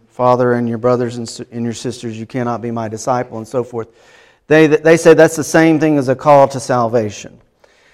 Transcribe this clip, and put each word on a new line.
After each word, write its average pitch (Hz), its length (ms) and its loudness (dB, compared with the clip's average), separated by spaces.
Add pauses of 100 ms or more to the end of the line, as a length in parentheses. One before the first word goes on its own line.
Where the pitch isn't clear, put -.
father 123 440 2
and 120 140 -2
your 117 100 -6
brothers 123 380 -2
and 117 120 -10
s-, 120 220 -16
and 117 140 -10
your 117 100 -6
sisters, 113 460 -10
you 113 60 -12
cannot 120 360 -6
be 117 80 -8
my 113 200 -8
disciple, 120 480 -6
and 110 100 -14
so 123 160 -6
forth, 113 240 -12 (600)
they, 156 200 6
they 151 300 4
say 165 160 6
that's 156 240 4
the 147 60 -4
same 160 360 2
thing 156 180 0
as 131 120 -2
a 127 60 0
call 139 340 4
to 131 100 -10
salvation. 117 800 -4 (540)